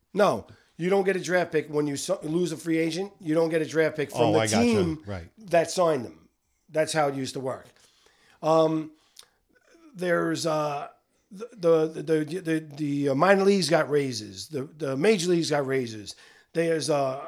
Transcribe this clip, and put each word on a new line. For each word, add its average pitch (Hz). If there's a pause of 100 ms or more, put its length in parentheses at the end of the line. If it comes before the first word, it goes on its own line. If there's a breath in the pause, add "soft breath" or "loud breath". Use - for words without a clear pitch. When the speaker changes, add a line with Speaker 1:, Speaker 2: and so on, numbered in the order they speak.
(140)
Speaker 1:
No, 170 (320 soft breath)
you 170
don't 196
get 190
a 185
draft 170
pick 151
when 147
you 143
so-, 175
lose 160
a 156
free 160
agent. 165
You 156
don't 165
get 160
a 156
draft 156
pick 143
from 127
Speaker 2:
Oh, 113
Speaker 1:
the 113
Speaker 2:
I 110
gotcha. 160
Speaker 1:
team 185
Speaker 2:
Right. 92 (200)
Speaker 1:
that 165
signed 156
them. - (420)
That's 151
how 156
it 139
used 131
to 143
work. 127 (760 soft breath)
Um, 160 (1040 soft breath)
there's, 170
uh, 151 (440)
the, 214 (460)
the, 156
the, 156
the, 160
the, 143
uh, 135
minor 190
leagues 190
got 156
raises. 107
The, 139
the 147
major 180
leagues 165
got 147
raises. 117 (380 soft breath)
There's 165
a, 139